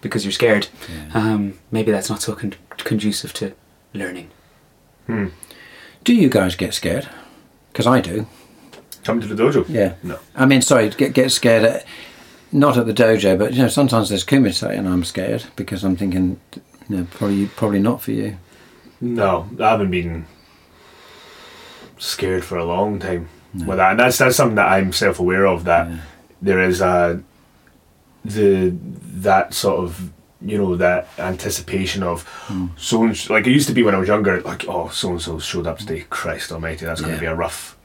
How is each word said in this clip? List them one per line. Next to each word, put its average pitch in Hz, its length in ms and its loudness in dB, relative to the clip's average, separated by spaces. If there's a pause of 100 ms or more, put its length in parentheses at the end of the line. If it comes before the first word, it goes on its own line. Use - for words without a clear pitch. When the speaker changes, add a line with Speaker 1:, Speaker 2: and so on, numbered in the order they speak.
Speaker 1:
because 107 240 -4
you're 98 80 -4
scared, 110 340 2 (260)
Speaker 2:
Yeah. 78 280 -14
Speaker 1:
um, 104 320 0 (180)
maybe 110 220 0
that's 101 180 -2
not 104 120 -4
so - 120 -6
con-, 98 200 -8 (240)
conducive - 560 -4
to 98 180 -8 (420)
learning. 90 320 -10 (800)
Speaker 3:
Hmm. 107 200 -4 (760)
Speaker 2:
Do 240 120 4
you 180 140 6
guys 92 260 2
get - 200 -4
scared? 92 340 -4 (640)
'Cause 117 140 0
I 123 160 6
do. 104 240 -4 (760)
Speaker 3:
Come 117 180 0
to 104 40 -8
the 104 160 -8
dojo? 143 260 2
Speaker 2:
Yeah. 101 240 0 (100)
Speaker 3:
No. 87 140 -8 (200)
Speaker 2:
I 131 80 4
mean, 131 160 6
sorry, 117 300 4
get, 139 240 0
get 127 180 4
scared 113 320 4
at, 113 200 2 (680)
not 143 240 4
at 117 100 2
the 113 60 -2
dojo, 110 460 2
but, - 160 0
you 127 80 2
know, 117 60 4
sometimes 117 420 2
there's 98 140 -2
kumite 131 380 2 (160)
and 98 80 -4
I'm 90 180 0
scared 107 400 -4 (120)
because 95 260 -6
I'm 95 140 0
thinking, 92 420 -2 (500)
you 101 80 -4
know, 87 160 -4
probably, 101 340 -2
probably 101 340 -2
not 117 220 0
for - 100 -8
you. 107 240 -6 (640)
Speaker 3:
No, 101 460 0 (120)
I - 120 4
haven't 101 200 2
been 85 360 -4 (1700)
scared 92 460 -4
for 92 140 -6
a 85 60 -2
long 95 340 0
time 87 300 -6 (240)
Speaker 2:
No. 90 140 -6
Speaker 3:
with 95 120 -2
that, 95 140 6
and 113 80 2
that's, 123 180 4
that's 123 180 4
something 117 200 2
that 101 140 4
I'm 95 220 2
self-aware 95 540 2
of, 87 180 2
that 85 240 4
Speaker 2:
Yeah. 82 80 -10 (460)
Speaker 3:
there 95 180 2
is 92 200 2
a, 90 400 2 (1040)
the, 98 500 2 (420)
that 95 380 2
sort 90 300 0
of, 87 260 -8 (340)
you 104 140 -4
know, 92 180 0
that 90 320 0 (100)
anticipation 90 840 -6
of 87 220 -4 (240)
Speaker 2:
Mm. 92 280 -6
Speaker 3:
so 113 280 0
and 113 120 2
so, - 180 -6
like, 107 120 4
it 127 60 4
used 139 160 4
to - 60 -2
be 120 80 4
when 104 120 4
I 95 40 0
was 92 100 0
younger, 98 340 2
like, 90 260 -10
"Oh, 87 240 -6
so - 180 -4
and 87 120 -6
so 80 160 -8
showed 82 280 -6
up 80 120 -6
today, 80 320 -10
Christ - 420 -8
Almighty, 80 320 -8
that's 82 160 -6
gonna 80 140 -4
Speaker 2:
Yeah. 78 60 -8
Speaker 3:
be 82 60 -4
a 80 80 -4
rough - 500 -8